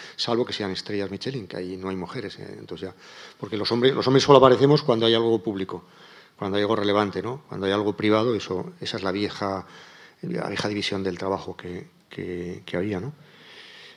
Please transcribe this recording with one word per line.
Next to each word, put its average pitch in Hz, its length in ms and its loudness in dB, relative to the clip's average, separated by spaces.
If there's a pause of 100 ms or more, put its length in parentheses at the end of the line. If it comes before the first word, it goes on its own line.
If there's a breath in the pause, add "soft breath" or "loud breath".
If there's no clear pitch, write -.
(160 loud breath)
salvo 120 280 0
que 107 80 -6
sean 101 200 -6
estrellas 98 380 -6
Michelin, 101 360 -8
que - 100 -14
ahí 92 220 -8
no 95 100 -8
hay 95 80 -4
mujeres, 95 420 -10
¿eh? 101 200 -14
Entonces 95 320 -12
ya, - 40 -18 (460 loud breath)
porque 101 160 -6
los 104 160 -4
hombres, 120 220 4
los 104 120 -2
hombres 135 180 6
solo 143 120 10
aparecemos 131 460 8
cuando 113 240 2
hay 113 80 6
algo 113 280 2
público, 95 420 -6 (540 soft breath)
cuando 101 200 -2
hay 104 40 4
algo 104 140 2
relevante, 101 460 0
¿no? 120 260 -8
Cuando 92 160 -6
hay 98 80 2
algo 101 240 0
privado, 110 380 2
eso, 90 440 -6
esa 107 200 -8
es 95 40 -8
la 95 100 -2
vieja, 98 520 -4 (560 loud breath)
la - 280 -6
vieja 101 200 -4
división 101 340 -4
del 92 140 -4
trabajo 95 400 -6
que, 90 300 -12 (240)
que, 90 560 -10
que - 100 -8
había, 95 240 -2
¿no? 143 140 -8 (840 loud breath)